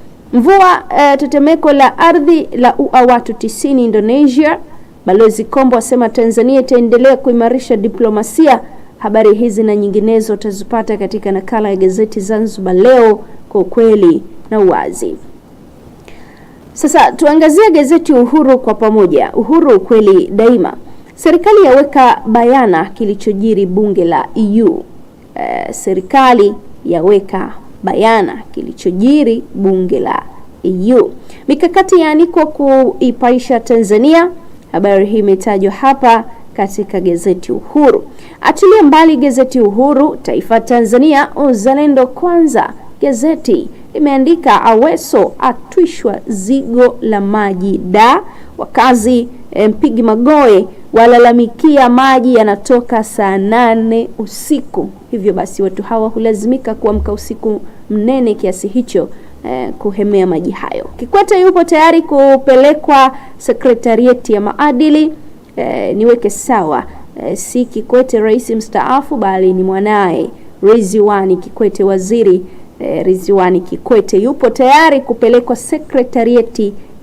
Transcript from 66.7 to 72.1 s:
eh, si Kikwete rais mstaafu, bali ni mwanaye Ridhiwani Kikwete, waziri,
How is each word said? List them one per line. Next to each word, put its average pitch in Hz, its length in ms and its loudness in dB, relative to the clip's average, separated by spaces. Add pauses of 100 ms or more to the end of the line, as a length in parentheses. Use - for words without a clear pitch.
eh, 175 120 -6
si - 280 -6
Kikwete 247 540 -2
rais 220 300 0
mstaafu, 226 680 -4
bali 190 360 0
ni 185 100 -2
mwanaye 190 640 -2 (320)
Ridhiwani 202 760 2
Kikwete, 202 460 -4
waziri, 190 580 0 (380)